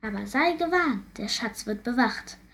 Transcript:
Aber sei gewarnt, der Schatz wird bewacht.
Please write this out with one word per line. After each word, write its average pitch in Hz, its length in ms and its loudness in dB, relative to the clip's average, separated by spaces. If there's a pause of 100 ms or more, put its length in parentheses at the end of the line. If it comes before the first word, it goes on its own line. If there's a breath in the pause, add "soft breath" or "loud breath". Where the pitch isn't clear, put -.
Aber 208 240 -4
sei 294 260 2
gewarnt, 330 640 0
der 208 100 -6
Schatz - 380 -4
wird 214 160 -4
bewacht. 240 540 0 (180)